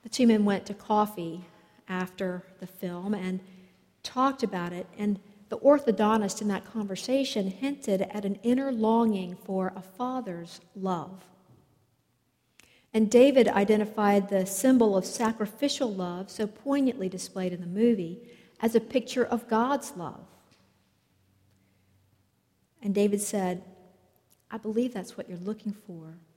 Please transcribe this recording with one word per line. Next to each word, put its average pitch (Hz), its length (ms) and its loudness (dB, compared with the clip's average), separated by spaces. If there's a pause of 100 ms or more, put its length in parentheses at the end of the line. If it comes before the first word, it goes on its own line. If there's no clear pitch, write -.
The 226 60 -16
two 247 180 4
men 214 180 6
went 196 220 0
to 202 60 -10
coffee 190 720 -2 (420)
after 185 560 -6 (160)
the 180 80 -14
film 180 460 -6
and 185 280 -4 (600)
talked 262 420 -2
about 180 280 -4
it, 175 160 -10 (100)
and 208 220 -2 (300)
the - 80 -8
orthodontist 220 840 4
in 208 60 -2
that 196 180 -2
conversation 220 800 -2
hinted 208 560 -2
at 208 200 -6
an 202 200 -2
inner 262 280 2
longing 220 640 2
for 190 400 -4
a 190 60 -12
father's 214 800 -8 (120)
love. 185 520 -6 (1700)
And 220 200 2
David 247 360 8
identified 202 800 2
the 190 160 2
symbol 226 520 4
of 185 80 0
sacrificial 226 880 -2
love 180 380 -8
so 214 160 -4
poignantly 262 600 -2
displayed 185 460 -6
in 175 80 -10
the 170 60 -10
movie 190 600 0 (320)
as 226 140 0
a 226 60 6
picture 247 440 -2
of 226 240 -2
God's 254 480 -2
love. 170 300 -12 (2500)
And 202 140 -2
David 202 260 2
said, 185 420 -2 (840)
"I 220 80 -8
believe 220 360 -2
that's 180 240 -10
what - 120 -12
you're 180 80 -10
looking 202 360 -8
for. 165 440 -16 (200)